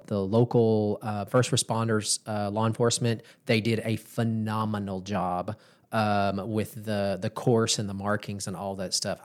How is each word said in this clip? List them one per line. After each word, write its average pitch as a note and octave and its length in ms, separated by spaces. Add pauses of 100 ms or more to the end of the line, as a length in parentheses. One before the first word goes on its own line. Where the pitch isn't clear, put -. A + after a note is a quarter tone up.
the G#2 120
local, A2 840
uh, G#2 240
first B2 260
responders, A2+ 760
uh, G#2 240
law G#2+ 160
enforcement, A#2 560 (240)
they A2+ 160
did A2 220
a A2+ 140
phenomenal G#2+ 1040
job, F2+ 540 (360)
um, G2+ 600
with G#2+ 340
the, G2+ 340
the G#2+ 120
course A2+ 480
and G#2 100
the G2 40
markings G2+ 540
and F#2+ 80
all F#2+ 200
that F#2 180
stuff. F#2+ 320